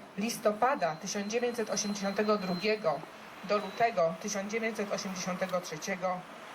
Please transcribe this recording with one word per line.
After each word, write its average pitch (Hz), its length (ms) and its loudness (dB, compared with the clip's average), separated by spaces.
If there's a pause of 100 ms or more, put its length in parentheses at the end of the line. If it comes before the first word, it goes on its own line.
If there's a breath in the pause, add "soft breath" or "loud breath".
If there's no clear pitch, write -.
(180)
listopada 208 760 2
tysiąc 202 320 -4
dziewięćset 233 420 0
osiemdziesiątego 208 680 2
drugiego 185 600 2 (440)
do 202 140 2
lutego 190 640 2
tysiąc 208 300 -4
dziewięćset 220 420 -2
osiemdziesiątego 185 680 -2
trzeciego 180 580 -2 (360)